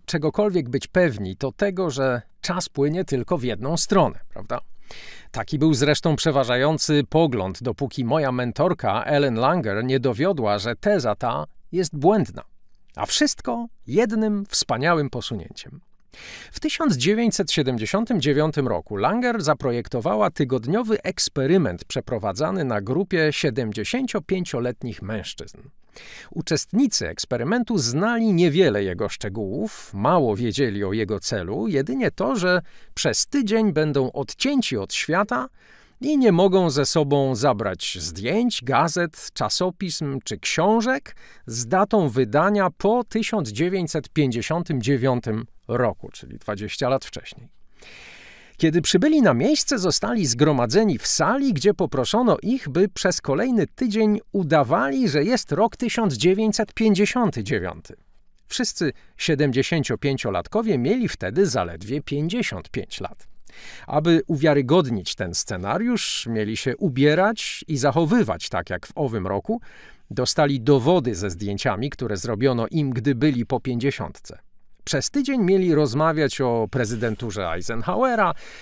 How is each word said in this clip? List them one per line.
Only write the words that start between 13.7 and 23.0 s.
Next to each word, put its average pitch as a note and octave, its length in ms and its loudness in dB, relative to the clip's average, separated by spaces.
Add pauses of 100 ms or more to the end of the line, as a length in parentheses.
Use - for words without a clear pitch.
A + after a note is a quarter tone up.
jednym G#3 600 0
wspaniałym D3 640 0
posunięciem. - 680 -10 (720)
W - 80 -12
tysiąc D4+ 360 0
dziewięćset G#3 560 2
siedemdziesiątym D3 680 0
dziewiątym C#3+ 480 2
roku G2+ 280 -4
Langer A3 460 0
zaprojektowała C#3 880 0
tygodniowy D#3 720 0
eksperyment D3 840 0
przeprowadzany B2+ 800 -4
na A2 160 0
grupie D#3 520 0